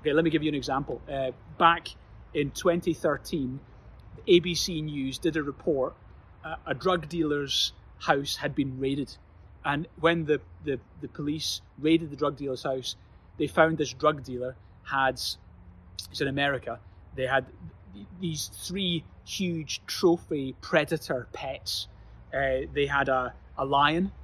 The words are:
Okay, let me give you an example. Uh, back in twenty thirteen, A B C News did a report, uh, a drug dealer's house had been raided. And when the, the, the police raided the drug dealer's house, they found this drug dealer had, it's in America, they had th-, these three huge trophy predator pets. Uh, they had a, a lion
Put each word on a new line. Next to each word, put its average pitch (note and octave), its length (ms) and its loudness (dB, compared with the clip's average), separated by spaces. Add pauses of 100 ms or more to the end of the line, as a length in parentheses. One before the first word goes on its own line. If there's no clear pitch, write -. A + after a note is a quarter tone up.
Okay, D3 120 2
let E3 100 4
me E3+ 60 4
give D3+ 140 2
you D#3 60 2
an D3 60 -2
example. C3+ 460 -4 (100)
Uh, C3+ 200 -2 (260)
back E3+ 300 6 (460)
in C#3+ 180 0
twenty E3+ 420 2
thirteen, C#3 680 -2 (680)
A F3+ 120 10
B E3+ 160 0
C D#3+ 260 -2
News C#3+ 360 -4
did D#3+ 180 -2
a D3+ 80 0
report, C#3 520 -2 (500)
uh, D#3+ 100 -8 (100)
a D#3 80 -2
drug D#3+ 360 0
dealer's D3 640 0 (260)
house C#3+ 380 2
had D3 180 -4
been C3+ 240 0
raided. C3+ 360 -2 (480)
And D3 240 -2 (120)
when E3 260 4
the, D3 160 2 (220)
the, C3+ 160 -2 (220)
the C#3 60 -10
police D3+ 540 -6 (160)
raided D#3+ 320 2
the C#3+ 60 -10
drug C#3+ 220 0
dealer's C3+ 260 -6
house, C3 320 -4 (420)
they D3 100 0
found D#3+ 300 6
this C#3+ 160 -2
drug D3+ 300 2
dealer B2+ 320 -8 (280)
had, C3+ 380 0 (880)
it's - 120 -6
in C#3 60 2
America, C3+ 520 -2 (360)
they C3 120 -2
had C3 180 2 (480)
th-, G3+ 140 -16 (120)
these E3 280 -4
three F3 560 -4 (200)
huge E3 600 -4
trophy D#3+ 760 2
predator D3+ 680 0
pets. - 560 -8 (460)
Uh, C3+ 400 0
they C#3+ 140 2
had C#3 200 2
a, B2+ 260 2 (240)
a C3+ 80 0
lion D3 460 4 (120)